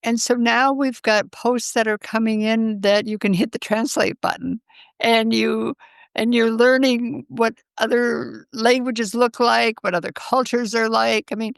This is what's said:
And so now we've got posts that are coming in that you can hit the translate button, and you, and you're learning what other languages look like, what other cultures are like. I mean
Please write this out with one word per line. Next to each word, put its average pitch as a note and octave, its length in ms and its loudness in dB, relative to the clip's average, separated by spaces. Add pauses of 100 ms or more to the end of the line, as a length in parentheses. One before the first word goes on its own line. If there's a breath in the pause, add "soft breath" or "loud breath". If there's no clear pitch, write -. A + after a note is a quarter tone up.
And A#3 160 -2
so - 160 0
now A#3+ 380 2
we've C4+ 280 -2
got G#3 300 0
posts A#3+ 420 -2
that A3+ 140 2
are G#3+ 100 0
coming A3 440 -2
in A3 400 0
that G3+ 260 2
you G#3+ 100 -4
can G3+ 160 0
hit F#3+ 180 0
the - 80 -10
translate - 640 -2
button, - 400 -4 (380 soft breath)
and A3+ 340 2
you, A3 420 -2 (400 soft breath)
and A#3 180 0
you're A#3 180 2
learning B3 760 2
what A3+ 280 -2 (220)
other A#3+ 760 -2
languages A#3 640 0
look A#3+ 240 0
like, A#3 440 2
what F#3 120 -2
other F3 180 -2
cultures A#3+ 600 -2
are A3+ 140 0
like. A3+ 420 0
I - 40 -6
mean A3 220 -6